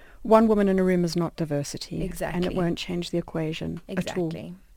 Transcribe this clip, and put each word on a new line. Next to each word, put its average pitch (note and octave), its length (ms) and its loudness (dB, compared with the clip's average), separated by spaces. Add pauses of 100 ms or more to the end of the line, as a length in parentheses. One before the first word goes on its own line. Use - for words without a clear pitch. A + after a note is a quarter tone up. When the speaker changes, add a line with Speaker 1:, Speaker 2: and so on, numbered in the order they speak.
(220)
Speaker 1:
One A3 260 6
woman G#3 220 4
in F#3+ 100 4
a F#3 40 6
room F#3 200 4
is E3 120 -2
not E3+ 200 -2
diversity, D3 600 -4
and E3 60 -4
it - 40 -2
Speaker 2:
Exactly. F3+ 480 -4
Speaker 1:
won't E3+ 220 0
change F3 340 -6
the E3+ 60 -2
equation E3 720 -4
at F#3 280 -4
all. E3+ 100 0
Speaker 2:
Exactly. E3 280 -10 (220)